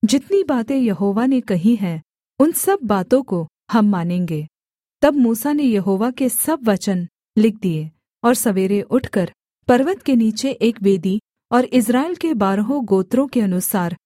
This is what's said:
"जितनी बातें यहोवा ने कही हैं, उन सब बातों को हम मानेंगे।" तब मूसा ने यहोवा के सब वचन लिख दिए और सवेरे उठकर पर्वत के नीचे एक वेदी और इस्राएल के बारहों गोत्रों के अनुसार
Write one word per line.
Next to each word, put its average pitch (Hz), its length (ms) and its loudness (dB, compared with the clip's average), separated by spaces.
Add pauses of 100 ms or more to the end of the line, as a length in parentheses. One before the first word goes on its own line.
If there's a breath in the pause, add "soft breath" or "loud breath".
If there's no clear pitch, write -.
"जितनी 285 400 2
बातें 269 340 -2
यहोवा 202 480 0
ने 262 140 2
कही 208 360 2
हैं, 170 260 -6 (360)
उन 311 140 4
सब 392 320 0
बातों 208 380 2
को 170 260 -6 (240)
हम 214 140 4
मानेंगे।" 170 640 -2 (540)
तब 285 120 4
मूसा 247 380 0
ने 294 100 0
यहोवा 202 480 0
के 254 180 -2
सब 277 400 -2
वचन 185 400 -2 (300)
लिख 220 180 4
दिए 156 340 -4 (340)
और 240 100 4
सवेरे 196 480 -2
उठकर - 500 -2 (360)
पर्वत 269 340 2
के 269 140 2
नीचे 220 340 0
एक 220 320 -2
वेदी 190 380 0 (320)
और 247 120 2
इस्राएल 247 520 0
के 320 180 -2
बारहों 208 500 0
गोत्रों 196 420 0
के 247 140 -2
अनुसार 180 640 -2